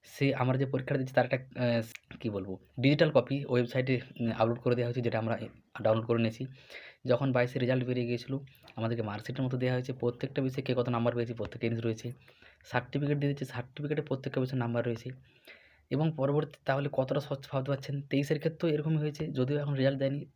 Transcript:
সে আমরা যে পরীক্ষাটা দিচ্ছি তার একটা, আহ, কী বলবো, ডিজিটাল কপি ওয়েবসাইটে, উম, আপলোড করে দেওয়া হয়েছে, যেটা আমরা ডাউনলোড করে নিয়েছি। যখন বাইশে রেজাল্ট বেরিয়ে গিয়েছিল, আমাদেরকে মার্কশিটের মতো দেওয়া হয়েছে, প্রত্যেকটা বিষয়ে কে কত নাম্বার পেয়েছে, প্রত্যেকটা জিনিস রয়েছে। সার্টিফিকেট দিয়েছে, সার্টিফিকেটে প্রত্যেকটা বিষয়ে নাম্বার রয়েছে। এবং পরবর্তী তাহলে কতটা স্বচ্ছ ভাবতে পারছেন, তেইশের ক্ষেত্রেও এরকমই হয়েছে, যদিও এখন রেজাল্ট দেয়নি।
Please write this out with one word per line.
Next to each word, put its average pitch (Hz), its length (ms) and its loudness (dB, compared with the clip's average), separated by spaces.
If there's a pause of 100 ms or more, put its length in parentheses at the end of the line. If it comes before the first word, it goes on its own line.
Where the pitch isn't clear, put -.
(140)
সে 139 120 0 (160)
আমরা 127 200 2
যে 139 40 2
পরীক্ষাটা 135 360 -2
দিচ্ছি 127 160 -6
তার 127 100 6
একটা, 131 120 0 (240)
আহ, 117 180 2 (400)
কী 117 80 -4
বলবো, 98 240 -4 (300)
ডিজিটাল 151 280 6
কপি 135 260 4 (140)
ওয়েবসাইটে, 127 440 2 (240)
উম, 113 120 2 (100)
আপলোড 117 220 2
করে 123 140 4
দেওয়া 120 120 0
হয়েছে, 120 160 -2
যেটা 113 180 0
আমরা 113 120 0 (460)
ডাউনলোড 110 280 4
করে 117 140 4
নিয়েছি। 113 200 -2 (640)
যখন 127 300 4
বাইশে 123 240 2
রেজাল্ট 127 300 2
বেরিয়ে 123 200 0
গিয়েছিল, 120 240 -4 (420)
আমাদেরকে 113 340 -2
মার্কশিটের 127 360 -4
মতো 131 120 -2
দেওয়া 127 180 0
হয়েছে, 127 180 -2
প্রত্যেকটা 127 480 -2
বিষয়ে 131 260 -2
কে 127 120 0
কত 120 160 2
নাম্বার 117 220 2
পেয়েছে, 120 220 -2
প্রত্যেকটা 113 280 -6
জিনিস 113 200 -2
রয়েছে। 113 200 -2 (640)
সার্টিফিকেট 143 480 0
দিয়েছে, 143 260 0
সার্টিফিকেটে 147 640 -6
প্রত্যেকটা 135 320 -2
বিষয়ে 127 220 -2
নাম্বার 120 220 0
রয়েছে। 117 220 -4 (840)
এবং 143 140 2 (140)
পরবর্তী 143 460 0
তাহলে 139 220 0 (100)
কতটা 135 300 0
স্বচ্ছ 135 240 -6
ভাবতে 135 200 -2
পারছেন, 135 240 -4 (140)
তেইশের 143 320 0
ক্ষেত্রেও 160 340 0
এরকমই 156 280 2
হয়েছে, 151 200 -4 (140)
যদিও 131 260 2
এখন 143 160 -2
রেজাল্ট 135 220 4
দেয়নি। 135 180 0 (160)